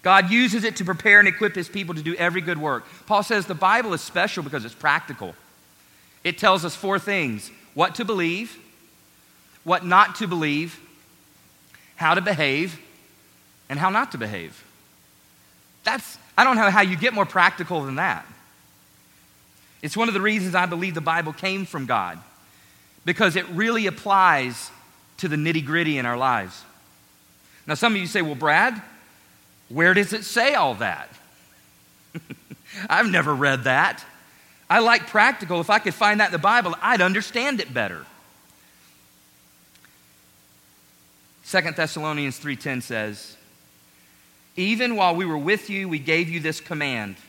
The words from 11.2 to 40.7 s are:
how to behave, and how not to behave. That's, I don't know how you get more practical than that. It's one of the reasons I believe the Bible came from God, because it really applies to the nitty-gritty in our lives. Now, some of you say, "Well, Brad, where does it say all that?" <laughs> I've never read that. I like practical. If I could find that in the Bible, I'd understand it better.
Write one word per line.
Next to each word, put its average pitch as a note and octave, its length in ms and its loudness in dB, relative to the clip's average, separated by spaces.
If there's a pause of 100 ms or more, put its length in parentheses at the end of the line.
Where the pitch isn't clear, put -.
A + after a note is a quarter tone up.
how E3 180 2
to F#3 80 2
behave, D#3+ 580 -2 (920)
and C#3+ 100 -6
how F#3 100 0
not A3+ 240 -2
to C#3 40 -10
behave. G#2 460 -10 (1200)
That's, A3+ 320 -6 (200)
I G#3+ 60 8
don't C4 140 6
know G#3+ 120 4
how G3+ 120 6
you F#3 160 2
get A#3 160 0
more G3+ 120 2
practical F3 580 2
than C3+ 120 -6
that. D3+ 300 -4 (1600)
It's D3+ 140 -8
one A#3 140 0
of G#3 40 -2
the F#3+ 80 0
reasons G3 340 0
I F3+ 100 4
believe F3 280 -4
the E3 80 -6
Bible D#3+ 300 -2
came F#3+ 340 -6
from C#3 200 -10
God, F#2 340 -2 (840)
because F3+ 320 0
it F3 120 -2
really A3 380 0
applies E3 840 2 (460)
to F#3+ 100 -6
the D3+ 80 -2
nitty-gritty D#3 640 0
in B2 80 -4
our A#2+ 100 0
lives. A#2+ 480 -2 (1000)
Now, D3+ 80 -6
some A3 200 2
of G3+ 60 0
you F3+ 80 -6
say, F#3+ 140 0
"Well, D3+ 140 -4
Brad, F3 440 2 (880)
where E3 280 2
does G3+ 180 0
it G#3 100 -8
say B3+ 300 0
all D3 220 0
that?" F2+ 340 -6 (1040)
<laughs> - 760 -16
I've G#3 200 2
never D3+ 240 2
read C3+ 300 0
that. C3+ 420 0 (640)
I A3 100 6
like A3+ 280 4
practical. G#3 520 2
If E3+ 120 -2
I G#3+ 80 6
could - 160 -4
find G#3 240 2
that G#3 80 4
in - 60 -4
the E3+ 40 -2
Bible, F#3+ 440 2
I'd A3 200 2
understand A3 600 0
it C3 120 -10
better. F#2 320 -4 (3500)